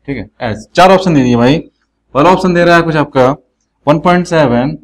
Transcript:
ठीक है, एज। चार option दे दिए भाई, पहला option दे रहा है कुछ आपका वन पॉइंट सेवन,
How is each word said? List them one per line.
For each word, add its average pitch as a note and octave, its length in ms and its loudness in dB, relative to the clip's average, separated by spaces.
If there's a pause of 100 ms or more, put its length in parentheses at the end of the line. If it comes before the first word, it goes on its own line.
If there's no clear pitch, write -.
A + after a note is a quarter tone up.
ठीक C#3 100 -10
है, G2+ 120 -14 (120)
एज। G#2+ 340 -8
चार F#3 160 4
option F#3 220 0
दे C#3 100 2
दिए B2 120 0
भाई, B2 240 0 (540)
पहला D3 180 2
option F#3 220 0
दे F3 120 2
रहा E3+ 100 2
है E3+ 60 2
कुछ E3 140 -4
आपका C#3 400 0 (520)
वन D#3 120 0
पॉइंट F3+ 280 0
सेवन, C#3 560 -2